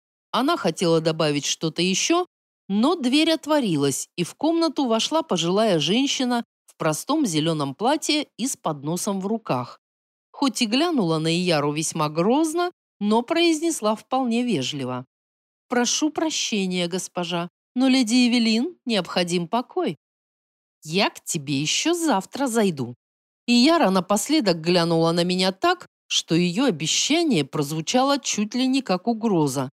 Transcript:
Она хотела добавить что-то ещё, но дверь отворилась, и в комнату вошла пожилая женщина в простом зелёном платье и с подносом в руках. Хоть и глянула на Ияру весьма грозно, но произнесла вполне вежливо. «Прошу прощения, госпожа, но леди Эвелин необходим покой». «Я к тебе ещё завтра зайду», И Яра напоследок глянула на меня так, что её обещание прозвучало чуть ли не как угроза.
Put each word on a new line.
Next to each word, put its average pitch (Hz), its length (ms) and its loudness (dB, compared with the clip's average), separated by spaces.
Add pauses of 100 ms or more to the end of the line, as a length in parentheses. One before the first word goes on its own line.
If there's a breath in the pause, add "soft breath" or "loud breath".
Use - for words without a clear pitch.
(320)
Она 277 240 2
хотела 165 440 0
добавить 160 460 -2
что-то - 340 -4
ещё, 190 460 0 (420)
но 233 280 2
дверь 294 340 2
отворилась, 233 880 0
и 175 80 -2
в - 100 -14
комнату 330 520 0
вошла 226 360 0
пожилая 185 560 0
женщина 240 680 0 (220)
в - 100 -20
простом 160 480 -2
зелёном 156 500 0
платье 294 520 0 (100)
и 214 100 -4
с - 100 -6
подносом 170 640 -4
в 185 60 -6
руках. 160 540 -4 (520)
Хоть - 280 -2
и 240 60 2
глянула 226 520 2
на 156 100 0
Ияру 165 440 2
весьма 156 360 -2
грозно, 302 640 0 (280)
но 214 240 2
произнесла 320 720 0
вполне 247 480 -2
вежливо. 131 640 -4 (600)
«Прошу 247 420 0
прощения, 196 800 -2
госпожа, 175 600 -6 (260)
но 254 140 2
леди 254 400 4
Эвелин 233 560 0
необходим 180 640 -2
покой». 247 480 -4 (840)
«Я 185 260 0
к - 160 -12
тебе 139 360 -4
ещё 302 340 0
завтра 277 540 -2
зайду», 175 460 -2 (520)
И 240 60 2
Яра 254 380 6
напоследок 196 680 0
глянула 165 520 2
на 170 120 2
меня 185 280 0
так, 359 340 -2 (220)
что - 260 -2
её 180 320 2
обещание 220 760 0
прозвучало 160 760 0
чуть - 360 -4
ли 254 120 0
не 262 160 0
как 185 240 -2
угроза. 160 720 0